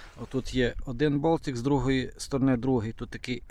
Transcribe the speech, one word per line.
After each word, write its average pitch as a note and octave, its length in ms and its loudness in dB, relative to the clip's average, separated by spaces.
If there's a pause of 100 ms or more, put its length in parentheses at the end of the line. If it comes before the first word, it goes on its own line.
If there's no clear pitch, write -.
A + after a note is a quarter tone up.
(220)
Отут B2 340 -4
є A#2+ 180 4 (120)
один C#3+ 340 0
болтик, D#3 380 0
з A#2 40 -6
другої C3 560 2
сторони C3+ 400 2
другий. A#2 360 0
Тут - 160 -8
такий - 420 -6